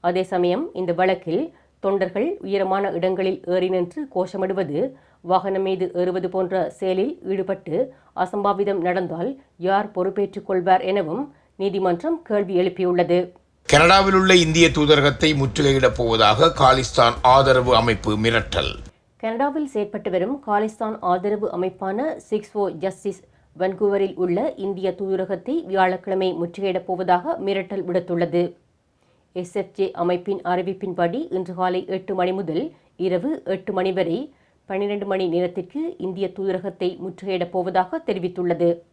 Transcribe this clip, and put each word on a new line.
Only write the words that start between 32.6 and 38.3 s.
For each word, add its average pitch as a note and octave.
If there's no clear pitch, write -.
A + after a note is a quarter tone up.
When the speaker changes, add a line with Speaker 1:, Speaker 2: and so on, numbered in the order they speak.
Speaker 1:
இரவு F#3
எட்டு F#3+
மணி F#3+
வரை E3+
பன்னிரண்டு G3+
மணி F#3+
நேரத்திற்கு F3+
இந்திய F#3+
தூதரகத்தை F#3+
முற்றுகையிடப் F3+
போவதாக F#3
தெரிவித்துள்ளது. F3